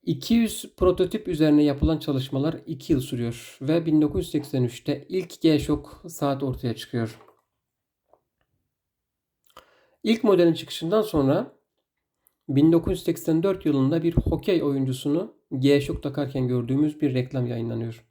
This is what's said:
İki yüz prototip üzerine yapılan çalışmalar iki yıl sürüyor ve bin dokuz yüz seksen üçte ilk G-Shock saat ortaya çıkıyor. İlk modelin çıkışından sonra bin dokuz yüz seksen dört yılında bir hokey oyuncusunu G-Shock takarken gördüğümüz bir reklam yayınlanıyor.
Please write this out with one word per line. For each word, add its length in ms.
İki 300
yüz 420
prototip 520
üzerine 360
yapılan 360
çalışmalar 640
iki 280
yıl 60
sürüyor 600
ve 240
bin 160
dokuz 240
yüz 60
seksen 320
üçte 460
ilk 320
G-Shock 680
saat 340
ortaya 320
çıkıyor. 460
İlk 200
modelin 300
çıkışından 480
sonra 540
bin 220
dokuz 220
yüz 100
seksen 400
dört 220
yılında 380
bir 100
hokey 500
oyuncusunu 720
G-Shock 520
takarken 440
gördüğümüz 540
bir 120
reklam 340
yayınlanıyor. 640